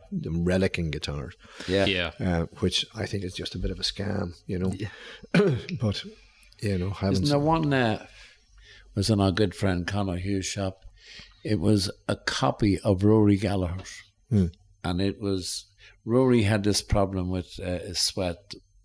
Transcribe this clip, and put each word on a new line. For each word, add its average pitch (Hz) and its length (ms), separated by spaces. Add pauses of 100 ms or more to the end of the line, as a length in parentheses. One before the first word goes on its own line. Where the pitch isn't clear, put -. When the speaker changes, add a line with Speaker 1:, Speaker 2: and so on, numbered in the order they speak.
(120)
Speaker 1:
them 85 340
relicing 90 460
guitars, 71 420 (340)
Speaker 2:
Yeah. 95 200
Speaker 3:
Yeah. 90 320
Speaker 1:
uh, 85 260 (140)
which 92 340
I 101 140
think 98 160
is 90 100
just - 220
a - 20
bit 95 140
of 90 80
a - 40
scam, 98 520 (100)
you 90 140
know. 92 180
Speaker 3:
Yeah. 101 120 (440)
Speaker 1:
<clears throat> 180 480
But, 101 220 (580)
you 101 160
know, 92 140
having 95 220
Speaker 2:
Isn't 95 120
there 143 140
Speaker 1:
some 147 60
Speaker 2:
one, 160 280
uh, 117 320 (880)
was 98 140
in 104 100
our 98 120
good 90 240
friend 90 320
Conor 98 300
Hughes' 95 280
shop? - 400 (580)
It 107 160
was 101 300 (180)
a 107 80
copy 110 680
of 98 220
Rory 104 340
Gallagher's. 92 540 (380)
Speaker 1:
Hmm. 101 160 (380)
Speaker 2:
And 90 180
it 98 180
was, 98 460 (400)
Rory 123 380
had 101 200
this 101 200
problem 95 480
with, 92 280
uh, 90 200
his 90 200
sweat, - 540 (320)